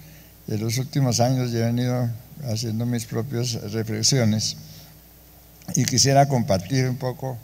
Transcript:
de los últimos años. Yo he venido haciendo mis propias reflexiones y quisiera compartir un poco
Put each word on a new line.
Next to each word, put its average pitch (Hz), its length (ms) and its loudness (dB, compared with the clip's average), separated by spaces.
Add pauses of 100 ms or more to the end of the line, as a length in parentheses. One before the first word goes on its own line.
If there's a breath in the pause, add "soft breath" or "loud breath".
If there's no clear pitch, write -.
(460 loud breath)
de 110 120 -4
los 113 200 -2
últimos 127 440 0
años. 127 300 2
Yo 117 80 0
he 113 60 2
venido 123 440 0 (400)
haciendo 113 360 -2
mis 120 200 -2
propias 117 480 -4 (200)
reflexiones 110 840 0 (1200 loud breath)
y 127 80 4
quisiera 135 460 4
compartir 127 580 0
un 127 80 -2
poco 127 480 -8